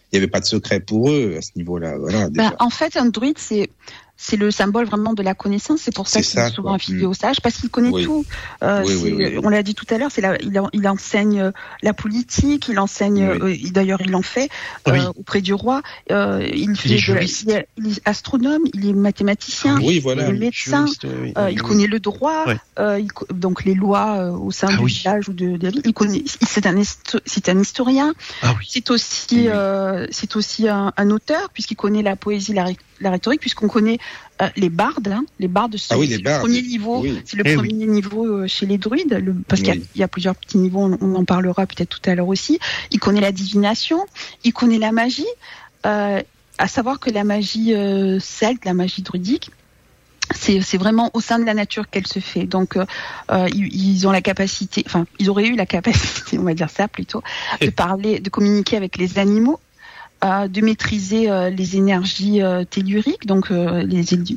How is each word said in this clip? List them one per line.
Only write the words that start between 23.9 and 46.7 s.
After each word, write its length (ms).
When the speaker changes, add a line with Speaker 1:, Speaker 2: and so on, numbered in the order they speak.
Speaker 2:
euh, 140
au 180
sein 200
Speaker 3:
Ah 60
Speaker 2:
du 80
Speaker 3:
oui. 80
Speaker 2:
village 380
ou 20
de, 240
de 80
la 60
ville. 160
Il 80
connaît, 300
c'est 200
un 100
histo-, 480
c'est 240
un 100
historien. 540
Speaker 3:
Ah 160
oui. 100
Speaker 2:
C'est 220
aussi, 420
Speaker 1:
Oui. 160
Speaker 2:
euh, 600
c'est 260
aussi 320
un, 300
un 120
auteur, 440
puisqu'il 220
connaît 260
la 140
poésie, 360
la 120
ré-, 120
la 120
rhétorique, 280
puisqu'on 280
connaît, 280
euh, 140
les 120
bardes, 400
hein, 160
les 100
bardes 280
sont 180
Speaker 1:
Ah 40
oui, 100
les 60
Speaker 2:
c'est 40
le 60
Speaker 1:
bardes. 160
Speaker 2:
premier 200
niveau, 420
Speaker 1:
Oui. 220
Speaker 2:
c'est 120
le 100
Speaker 3:
Eh 80
Speaker 2:
premier 180
Speaker 3:
oui. 140
Speaker 2:
niveau, 400
euh, 220
chez 180
les 100
druides, 380
le, 200
parce 140
qu'il 100
y 40
a, 40
Speaker 1:
Oui. 140
Speaker 2:
il 60
y 40
a 40
plusieurs 260
petits 240
niveaux, 260
on, 160
on 140
en 100
parlera 420
peut-être 220
tout 100
à 60
l'heure 120
aussi. 300
Il 80
connaît 220
la 120
divination, 720
il 80
connaît 260
la 140
magie, 320
euh, 340
à 100
savoir 320